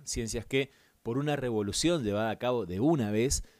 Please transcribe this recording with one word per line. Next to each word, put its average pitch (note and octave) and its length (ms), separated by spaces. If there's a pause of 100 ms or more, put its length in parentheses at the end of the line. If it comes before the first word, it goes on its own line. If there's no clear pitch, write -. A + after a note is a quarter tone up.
ciencias A2+ 400
que, C3+ 260 (320)
por A#2+ 140
una C#3+ 200
revolución B2 680
llevada G#2+ 280
a G2+ 60
cabo A#2+ 280
de F2+ 160
una C3 300
vez, A#2 320 (160)